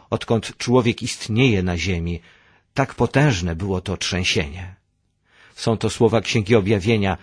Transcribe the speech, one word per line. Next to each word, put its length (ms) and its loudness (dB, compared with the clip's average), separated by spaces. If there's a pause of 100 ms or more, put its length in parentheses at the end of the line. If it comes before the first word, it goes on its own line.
(100)
odkąd 460 -2
człowiek 460 2
istnieje 600 0
na 140 -2
ziemi. 440 -4 (540)
Tak 200 -2
potężne 640 2
było 240 -2
to 160 -4
trzęsienie. 800 -4 (760)
Są 220 -2
to 140 -2
słowa 300 4
Księgi 360 2
Objawienia 680 2